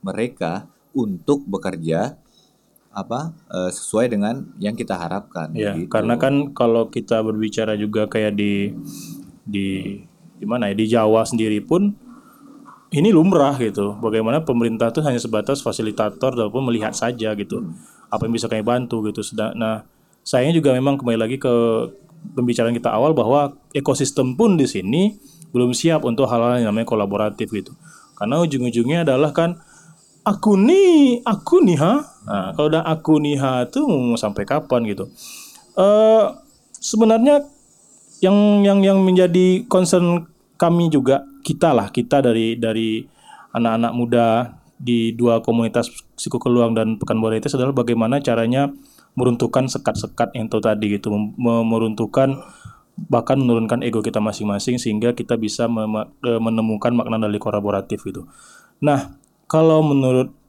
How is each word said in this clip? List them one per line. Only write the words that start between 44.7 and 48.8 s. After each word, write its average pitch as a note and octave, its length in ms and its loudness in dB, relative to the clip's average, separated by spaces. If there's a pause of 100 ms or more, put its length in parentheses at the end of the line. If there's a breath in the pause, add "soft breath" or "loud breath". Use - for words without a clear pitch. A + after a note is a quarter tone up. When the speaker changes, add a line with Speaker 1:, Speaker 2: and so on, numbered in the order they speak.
Speaker 2:
di A#2 340 -2
dua A#2 300 2
komunitas A#2 480 0 (260)
Sikukeluang A#2+ 640 0
dan A2 240 -2
Pekanbaru A2 320 -2
United A2 240 -4
adalah C3 180 0
bagaimana A#2+ 460 0
caranya B2 480 0 (420 loud breath)